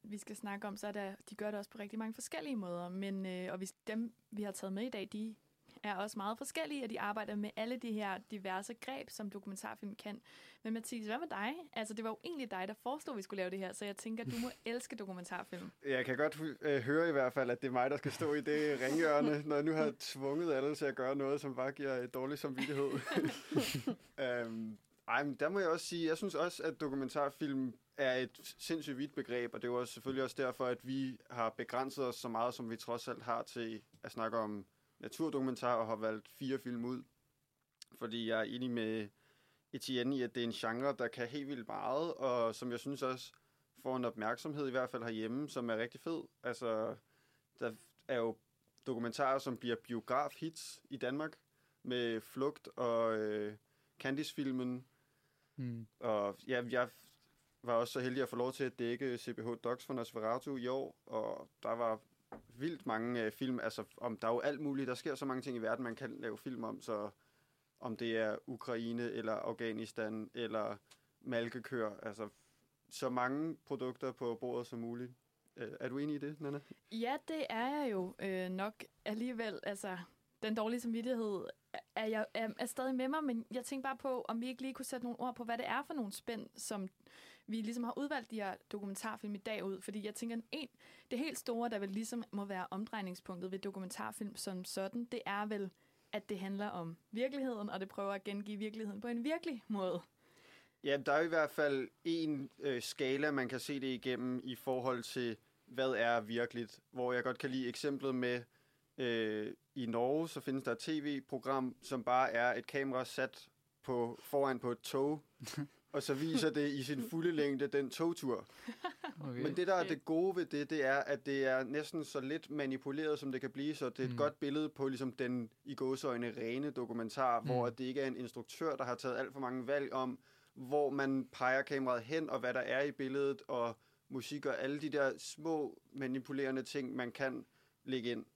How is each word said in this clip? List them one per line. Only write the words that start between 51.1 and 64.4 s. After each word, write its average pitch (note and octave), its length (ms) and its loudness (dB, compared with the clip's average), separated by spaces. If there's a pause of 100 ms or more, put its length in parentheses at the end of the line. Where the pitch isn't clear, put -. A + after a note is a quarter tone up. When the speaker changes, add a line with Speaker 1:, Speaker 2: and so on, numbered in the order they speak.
Speaker 2:
med A#2+ 380 2
Flugt C3+ 560 -2
og, A#2 420 4
øh, G#2+ 380 0 (420)
Candice-filmen. C3 880 0 (720)
Speaker 3:
Mm. A#2 300 -4 (140)
Speaker 2:
Og G#2 360 2 (120)
ja, B2 220 2
jeg B2 180 4 (720)
var A#2+ 120 2
også A#2 180 4
så C3+ 80 0
heldig B2+ 220 2
at B2 60 2
få - 80 -4
lov B2 160 2
til C3+ 120 0
at B2 140 -2
dække B2 400 0
C A#2 180 -6
P - 20 -8
H A2+ 100 -4 (160)
Docs B2 220 0
for C#3 80 -2
Nosferatu A#2+ 640 0
i B2 100 -2
år, C3+ 300 -2 (100)
og A2 420 -2 (140)
der A2 100 0
var A#2 280 2 (580)
vildt D3+ 280 -4
mange, A#2 380 2
øh, G#2+ 80 2
film. B2+ 280 0
Altså, A2 240 -2 (120)
om, A#2 200 -2
der A2+ 120 0
er A2+ 40 6
jo A#2+ 80 4